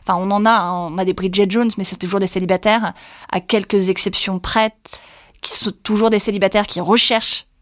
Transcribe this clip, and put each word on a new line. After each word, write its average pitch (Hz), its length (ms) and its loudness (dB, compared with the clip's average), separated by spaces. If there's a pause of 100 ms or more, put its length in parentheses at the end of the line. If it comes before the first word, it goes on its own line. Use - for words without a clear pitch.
Enfin, 180 180 0
on 190 120 -2
en 208 120 2
a, 220 60 6
hein, 175 400 0
on 170 80 -6
a 190 60 -2
des 185 80 0
Bridget 190 360 0
Jones, 226 300 2
mais 196 60 -6
c'est - 140 -8
toujours 185 200 -4
des 190 80 0
célibataires 190 680 0 (360)
à 185 100 -2
quelques 196 500 0
exceptions 185 500 -4
près, 220 320 0 (680)
qui - 120 -6
sont - 180 -2 (140)
toujours 214 260 2
des 214 80 4
célibataires 202 480 0
qui - 140 -6
recherchent 220 680 2 (160)